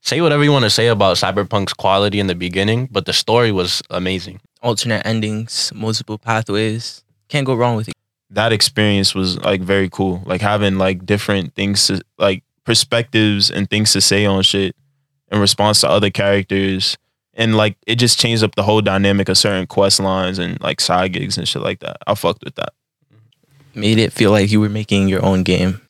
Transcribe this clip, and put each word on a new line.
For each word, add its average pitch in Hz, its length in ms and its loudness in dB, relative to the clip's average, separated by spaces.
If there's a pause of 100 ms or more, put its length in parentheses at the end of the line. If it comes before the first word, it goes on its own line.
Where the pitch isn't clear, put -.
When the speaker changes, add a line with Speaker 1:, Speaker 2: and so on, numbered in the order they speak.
Speaker 1:
Say 143 200 -2
whatever 147 240 4
you 147 80 4
wanna 123 160 2
say 110 180 2
about 101 300 4
Cyberpunk's 98 560 -2
quality 101 480 0
in 98 60 0
the 90 80 -2
beginning, 98 540 -2
but 104 160 -4
the 95 60 -6
story 117 400 2
was 90 380 -2
amazing. 92 500 -6 (220)
Speaker 2:
Alternate 117 440 -2
endings, 110 720 -4
multiple 110 420 -6
pathways. 110 840 -4 (240)
Can't 143 180 -2
go 131 80 0
wrong 120 220 0
with 107 140 -6
it. - 60 -12 (340)
Speaker 3:
That 110 240 0
experience 101 600 0
was, 92 280 -2
like, 95 200 0
very 95 280 0
cool. 92 360 -2
Like, 92 160 -4
having, 101 360 0
like, 92 280 0
different 101 500 -2
things 98 320 0
to, 95 140 -2 (160)
like, 98 260 0 (200)
perspectives 110 880 0
and 98 180 -4
things 107 240 0
to 98 80 0
say 101 240 2
on 98 180 2
shit 95 300 0 (580)
in 107 80 0
response 104 420 2
to - 80 2
other 101 200 4
characters. 98 880 0 (360)
And, 113 240 2
like, 107 180 2 (100)
it 110 100 0
just 120 240 2
changed 117 240 2
up 104 120 -2
the 98 80 0
whole 107 180 2
dynamic 98 480 2
of 95 80 2
certain 95 300 0
quest 98 320 2
lines 95 400 -2
and, 87 220 -6
like, - 180 -4
side 92 340 0
gigs - 240 -6
and 87 100 -6
shit - 140 -6
like 95 200 -6
that. - 160 -12 (100)
I - 80 -4
fucked 90 300 -4
with - 100 -14
that. - 140 -8 (1040)
Speaker 2:
Made 110 240 2
it 104 120 0
feel 104 200 4
like 104 200 4
you 107 80 4
were 107 100 2
making 104 400 0
your 95 140 0
own 95 200 2
game. 92 360 0 (100)